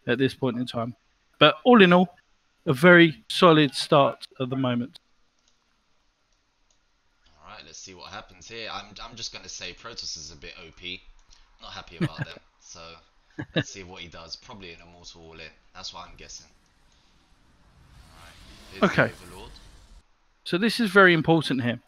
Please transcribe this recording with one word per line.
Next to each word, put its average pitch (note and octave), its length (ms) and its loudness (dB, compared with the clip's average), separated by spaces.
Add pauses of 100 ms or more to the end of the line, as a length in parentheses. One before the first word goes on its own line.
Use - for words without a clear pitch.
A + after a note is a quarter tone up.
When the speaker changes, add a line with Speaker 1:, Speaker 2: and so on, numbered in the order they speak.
Speaker 1:
at B2 100 -2
this C3 160 -2
point B2 240 -6
in B2 80 -6
time. A#2+ 320 -10 (420)
But D3+ 240 6
all A#3+ 200 8
in F3 100 6
all, F3+ 220 2 (540)
a D#3 40 2
very E3+ 560 6
solid D#3 480 4
start - 500 0 (140)
at B2+ 100 -8
the C3 60 -6
moment. B2 420 -4 (2500)
Speaker 2:
All F2+ 140 -20
right, F2 100 -20
let's D2+ 140 -20
see G2 160 -20
what D#2 160 -20
happens F#2 380 -20
here. A2+ 240 -14
I'm, G2+ 140 -14 (140)
I'm A#2+ 140 -20
just A2+ 180 -14
gonna F#2+ 160 -20
say F2+ 240 -14
Protoss - 440 -16
is D#2+ 160 -18
a D#2+ 40 -20
bit E2+ 240 -20
O D#2+ 160 -20
P. F2+ 240 -14 (600)
Not G#2+ 80 -20
happy G2 260 -20
about - 220 -10
them. - 200 -16
Speaker 1:
<laughs> - 100 -20 (120)
Speaker 2:
So - 200 -20 (760)
let's - 160 -8
see G2 140 -18
what F2+ 180 -20
he F2 60 -20
does. E2 260 -20
Probably F#2+ 380 -20
an E2+ 100 -20
Immortal E2+ 400 -20
All E2 120 -20
In. D#2+ 120 -20 (300)
That's F#2 180 -18
what - 140 -20
I'm D#2 80 -20
guessing. - 320 -20 (1600)
All - 140 -20
right, - 80 -20 (400)
here's - 80 -16
the G3+ 60 2
Speaker 1:
Okay. B2+ 260 -2 (140)
Speaker 2:
Overlord. F#2 260 -20 (880)
Speaker 1:
So - 160 -6
this A3 220 -2
is G#3+ 100 -2
very F#3 240 6
important D#3 480 0
here, A#2+ 260 -4